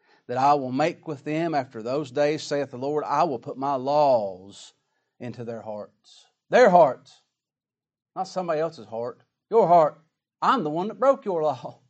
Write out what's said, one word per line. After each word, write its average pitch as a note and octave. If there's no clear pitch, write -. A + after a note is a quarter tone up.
that B2
I C#3
will C3
make D3+
with C#3
them D#3+
after B2
those C3
days, D3
saith C#3+
the B2
Lord, D3
I C#3+
will C3+
put B2
my C#3
laws B2+
into A#2+
their A2+
hearts." -
Their G#3+
hearts. D#3+
Not F#3
somebody E3+
else's D#3+
heart. A#2
Your G#3
heart. E3
I'm A3
the D3+
one F3
that F3+
broke C4+
your F3
law. C#3